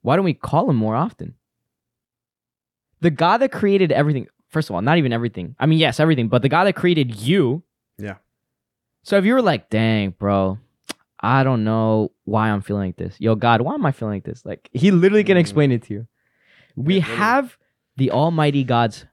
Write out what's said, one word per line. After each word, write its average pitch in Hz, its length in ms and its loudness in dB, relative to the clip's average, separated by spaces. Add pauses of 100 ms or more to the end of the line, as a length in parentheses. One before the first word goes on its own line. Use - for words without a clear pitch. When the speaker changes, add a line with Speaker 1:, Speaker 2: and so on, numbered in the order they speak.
Speaker 1:
why 131 160 0
don't 196 80 0
we 165 100 0
call 175 340 -2
him 156 80 2
more 110 200 -2
often? - 380 -6 (1700)
The 165 100 2
God 170 280 0
that 262 120 0
created 196 400 0
everything, 143 360 0 (220)
first - 220 -4
of 101 40 -8
all, 87 80 -4
not 156 160 2
even 135 140 0
everything. 117 460 -6
I 139 80 0
mean, 160 120 4
yes, 151 200 0
everything, 151 300 0
but 120 140 2
the 139 60 2
God 165 160 2
that 196 100 2
created 147 420 0
you. 143 460 0 (360)
Speaker 2:
Yeah. 101 180 -12 (840)
Speaker 1:
So 202 160 0
if 185 60 2
you 233 100 4
were 262 80 2
like, 165 280 -2
"Dang, 107 480 0
bro, 98 400 0 (640)
I 135 220 2
don't 127 220 0
know 110 480 0 (120)
why 110 260 0
I'm 101 120 -2
feeling 101 260 -6
like 90 80 -10
this. 90 240 -10
Yo, 113 140 2
God, 110 280 0
why 175 120 -4
am 285 100 -6
I 139 80 0
feeling 107 240 -8
like 95 80 -10
this?" - 200 -14
Like, - 280 -16
he 151 200 2
literally 196 320 4
can 190 120 2
Speaker 2:
Mm. 175 40 4
Speaker 1:
explain 143 320 2
it 117 120 -2
to 107 100 -12
you. 113 120 -12 (680)
We 147 180 -2
Speaker 2:
Yeah, 196 60 2
literally. 151 180 -4
Speaker 1:
have 240 400 -2 (380)
the 131 160 0
Almighty 147 520 0
God's 117 480 -2